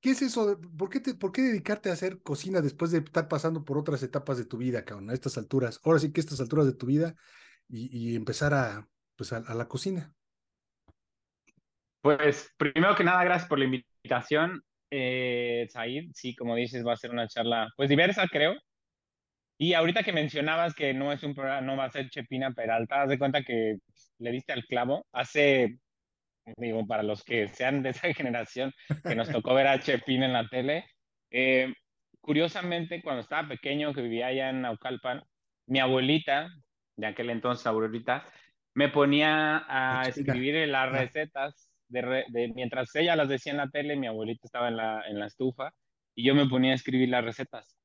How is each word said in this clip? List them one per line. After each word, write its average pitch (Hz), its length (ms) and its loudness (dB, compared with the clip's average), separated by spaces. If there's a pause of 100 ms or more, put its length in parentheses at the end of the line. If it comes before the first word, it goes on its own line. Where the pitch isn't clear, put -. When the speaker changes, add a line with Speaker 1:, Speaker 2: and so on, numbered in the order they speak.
Speaker 1:
¿qué 262 100 2
es 262 100 2
eso? 220 380 0 (180)
¿Por 196 120 -2
qué 269 100 -4
te, - 160 -4
por 190 160 -4
qué 262 120 0
dedicarte 208 460 0
a 180 40 0
hacer 185 280 -4
cocina 180 400 -2
después 160 300 0
de 170 80 4
estar 156 300 -2
pasando 160 340 -2
por 143 140 -2
otras 147 260 -2
etapas 139 340 -4
de 123 80 -4
tu 120 120 -10
vida, 120 280 -2
cabrón, 101 240 -12
a 120 40 -2
estas 131 240 -4
alturas? 120 460 -2
Ahora 160 160 6
sí 151 120 -2
que 160 80 0
a 160 40 0
estas 143 180 -6
alturas 147 240 2
de 127 80 4
tu - 140 -8
vida 160 280 2 (540)
y, 117 420 -6
y 117 40 -2
empezar 143 380 0
a, 110 340 -2 (280)
pues, - 180 -8
a, 113 40 -6
a 117 180 -8
la 117 120 -4
cocina. 170 460 -6 (1900)
Speaker 2:
Pues, 147 560 4
primero 160 380 4
que 202 80 2
nada, 180 200 4
gracias 180 240 2
por 143 120 2
la 135 60 4
invitación, 139 960 -2 (300)
eh, 123 760 -2
Said. 127 440 -8
Sí, 123 220 -8
como 120 200 -4
dices, 120 300 -2
va 120 80 2
a 113 40 -2
ser 120 140 -10
una 117 160 -2
charla, 113 500 -2
pues, 139 120 0
diversa, 180 400 4
creo. 160 260 2 (1000)
Y 165 160 2
ahorita 170 300 2
que 208 80 -2
mencionabas 156 640 0
que 143 200 -2
no 139 200 -2
es 139 100 -8
un 143 100 -6
programa, 135 280 -4
no 135 160 -4
va 135 80 0
a 123 60 -6
ser 135 180 -8
Chepina 131 420 -4
Peralta, 117 520 0
haz 135 60 0
de 139 100 2
cuenta 139 240 0
que 110 340 0 (420)
le 117 120 -6
diste 131 200 -6
al 127 140 -6
clavo. 123 480 -2
Hace, 127 640 4 (800)
digo, 113 280 -2
para 110 180 -2
los 104 200 -4
que 113 240 0
sean 135 360 -2
de 131 80 -2
esa 165 220 -4
<laughs> - 0 -
generación, 123 600 -4 (340)
que 127 80 -2
nos 113 140 -2
tocó 127 240 0
ver 135 140 6
a 135 120 4
Chepina 131 460 0
en 131 80 0
la 113 160 0
tele, 135 360 -2 (460)
eh, 131 420 2 (460)
curiosamente, 170 840 0
cuando 139 200 -4
estaba 151 260 -4
pequeño, 147 460 -4
que 135 80 -6
vivía 117 260 -2
allá 131 220 -2
en 131 120 -4
Naucalpan, 127 600 -6 (440)
mi 135 120 2
abuelita, 139 720 2 (480)
de 107 100 -4
aquel 113 220 -4
entonces 120 360 -2
abuelita, 113 640 -2 (460)
me 143 160 4
ponía 151 680 4
a 131 420 0
Speaker 1:
A 127 60 0
Chepina. 131 260 -2
Speaker 2:
escribir 143 340 0
las 135 200 2
Speaker 1:
Ah. 131 100 0
Speaker 2:
recetas 143 720 -4 (200)
de 123 120 -4
re-, 127 280 0
de, 120 200 0
mientras 123 460 -6
ella 165 200 4
las 147 140 2
decía 139 220 -2
en 143 80 -2
la 139 100 -2
tele, 147 260 -4
mi 135 120 -2
abuelita 110 400 -6
estaba 120 200 -2
en 113 100 -2
la, 110 300 -4
en 104 120 -6
la 104 80 -6
estufa, 131 440 -4 (440)
y 120 100 -6
yo 135 80 8
me 143 140 6
ponía 127 240 4
a 131 40 4
escribir 127 340 2
las 123 140 2
recetas. 117 600 -10